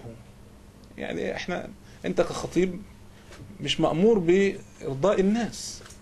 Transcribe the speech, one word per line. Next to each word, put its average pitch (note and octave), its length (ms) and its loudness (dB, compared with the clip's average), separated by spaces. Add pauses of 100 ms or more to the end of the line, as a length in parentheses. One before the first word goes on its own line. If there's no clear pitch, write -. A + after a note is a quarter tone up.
(960)
يعني - 380 -6
إحنا، - 340 -6 (360)
أنت F3+ 160 2
كخطيب F3+ 600 -2 (800)
مش C#3+ 180 -2
مأمور F#3+ 400 4
بإرضاء F#3 1000 2
الناس، G#3 640 0 (180)